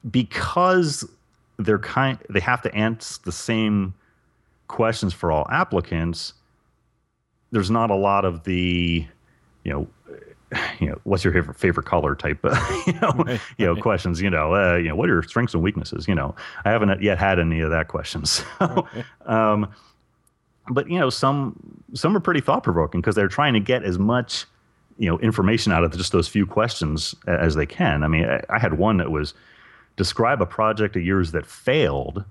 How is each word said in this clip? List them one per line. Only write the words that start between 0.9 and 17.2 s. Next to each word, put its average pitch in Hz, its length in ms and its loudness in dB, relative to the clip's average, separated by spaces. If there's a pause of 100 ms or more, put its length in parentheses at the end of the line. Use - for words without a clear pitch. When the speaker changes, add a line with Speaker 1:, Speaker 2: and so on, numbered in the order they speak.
Speaker 1:
they're 104 200 2
kind, 131 400 -2 (100)
they 101 120 0
have 123 220 0
to - 120 -4
answer 110 500 -2
the 110 80 -6
same 104 640 0 (720)
questions 113 480 0
for 87 160 -2
all 76 200 0
applicants, 85 840 -2 (1200)
there's 101 180 0
not 113 200 2
a 101 60 4
lot 98 280 2
of 85 200 -2
the, 87 600 0 (600)
you - 80 -4
know, 71 140 -4 (960)
you 80 80 0
know, 71 160 -8
"What's 95 180 0
your 90 100 4
favorite, 76 240 0
favorite - 300 0
color?" 73 300 0
type - 280 -4
of, - 120 2 (160)
<laughs> - 140 -4
you 185 80 2
know, 170 180 0 (120)
Speaker 2:
Right, 117 160 -4 (160)
Speaker 1:
you 107 100 0
know, 85 80 2
Speaker 2:
right. 110 80 -4
Speaker 1:
questions, 90 380 0
you 98 100 0
know, 80 240 0
uh, 92 220 4
you 85 120 0
know, 78 80 -2
"What 110 120 0
are - 40 4
your 85 100 2
strengths 120 320 -2
and 82 80 2
weaknesses?" 82 460 -4
You 98 80 2
know, 71 180 -2 (300)
I 101 60 2
haven't 104 300 2
yet 98 180 2
had 95 200 4